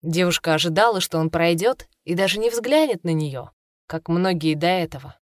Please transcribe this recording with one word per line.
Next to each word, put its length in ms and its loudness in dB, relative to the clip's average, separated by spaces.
Девушка 540 0
ожидала, 440 2
что 200 -4
он 100 0
пройдет 580 0
и 120 -4
даже 240 0
не 100 2
взглянет 540 0
на 100 0
нее, 380 -4
как 220 -8
многие 460 0
до 120 0
этого. 600 -4